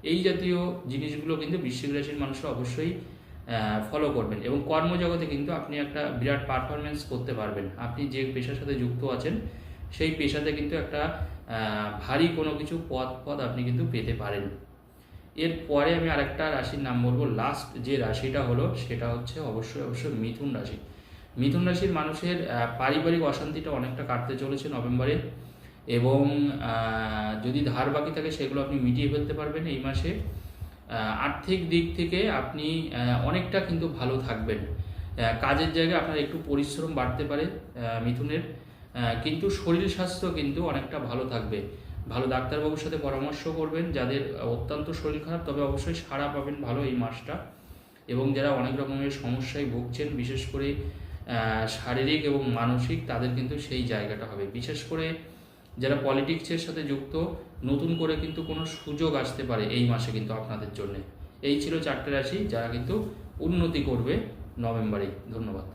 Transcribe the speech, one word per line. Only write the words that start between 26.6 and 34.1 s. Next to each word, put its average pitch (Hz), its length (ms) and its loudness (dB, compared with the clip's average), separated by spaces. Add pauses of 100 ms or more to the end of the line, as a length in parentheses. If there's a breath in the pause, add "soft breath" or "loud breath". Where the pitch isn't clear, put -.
আহ, 110 840 0
যদি 139 180 2
ধার 127 240 2
বাকি 151 220 2
থাকে 156 200 -2
সেগুলো 135 300 0
আপনি 139 180 0
মিটিয়ে 123 280 4
ফেলতে 147 260 0
পারবেন 156 340 -2
এই 135 120 -2
মাসে। 135 300 0
আহ, - 880 -6
আর্থিক 143 720 0
দিক 170 260 4
থেকে 180 360 2
আপনি, 151 600 -2
আহ, 123 320 2
অনেকটা 180 340 2
কিন্তু 165 280 0
ভালো 131 400 0